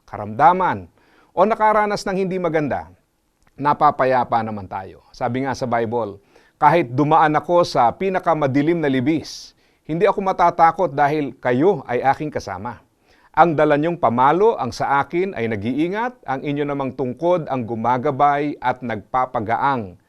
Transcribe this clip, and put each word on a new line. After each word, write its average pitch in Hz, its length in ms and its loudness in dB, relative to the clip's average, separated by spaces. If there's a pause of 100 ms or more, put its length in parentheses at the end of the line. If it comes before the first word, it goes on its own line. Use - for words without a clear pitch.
karamdaman, 120 800 2 (480)
o - 80 2
nakaranas 214 640 2
ng 196 160 -2
hindi 185 160 -2
maganda, 151 560 -2 (640)
napapayapa 131 880 2
naman 104 240 -10
tayo. 95 400 -12
Sabi 127 360 -4
nga 131 80 -2
sa 123 160 -6
Bible, 117 520 -4 (360)
"Kahit 151 320 4
dumaan 151 480 2
ako 175 300 2
sa 139 260 2
pinakamadilim 160 880 0
na 147 80 0
libis, 135 640 -2 (320)
hindi 170 240 0
ako 196 160 -2
matatakot 175 640 2
dahil 143 480 -2
kayo 135 480 0
ay 123 160 -4
aking 135 320 -2
kasama. 101 480 -10 (540)
Ang 160 240 4
dala 151 160 4
niyong 160 240 -2
pamalo, 135 560 2
ang 123 160 -6
sa 139 320 -2
akin - 320 -4
ay 113 160 -2
nag-iingat, 160 720 -4
ang 135 160 -4
inyo 147 240 -4
namang 139 320 -4
tungkod 156 560 -2
ang 127 160 -4
gumagabay 131 960 0
at 127 180 -2
nagpapagaang 117 1300 -4